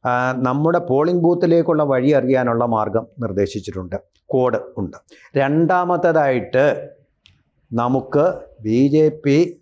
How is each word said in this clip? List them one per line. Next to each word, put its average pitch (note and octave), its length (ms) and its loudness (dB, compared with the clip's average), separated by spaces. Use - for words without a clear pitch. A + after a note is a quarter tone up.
ആ, - 20 0
നമ്മുടെ D#3 320 0
പോളിംഗ് D#3+ 340 0
ബൂത്തിലേക്കുള്ള E3+ 580 2
വഴി C3 260 2
അറിയാനുള്ള B2 440 0
മാർഗം G#2+ 300 -2
നിർദ്ദേശിച്ചിട്ടുണ്ട്, F#2+ 720 -6
കോഡ് B2+ 260 0
ഉണ്ട്. F#2 180 -8
രണ്ടാമത്തേതായിട്ട് D#3 1300 2
നമുക്ക് C3+ 440 0
ബി A2+ 160 0
ജെ D#3 120 4
പി C#3+ 140 2